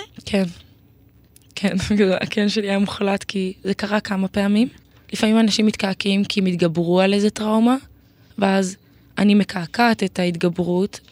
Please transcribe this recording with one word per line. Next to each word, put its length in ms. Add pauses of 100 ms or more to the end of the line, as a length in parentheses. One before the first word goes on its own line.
(260)
כן. 200 (1120)
כן, 220 (220)
<laughs> 240
הכן 260
שלי 200
היה 100
מוחלט, 440
כי 300 (100)
זה 100
קרה 260
כמה 280
פעמים. 400 (460)
לפעמים 260
אנשים 260
מתקעקעים 600
כי 140
הם 60
התגברו 560
על 120
איזה 160
טראומה, 460 (640)
ואז 380 (440)
אני 160
מקעקעת 680
את 160
ההתגברות, 800 (120)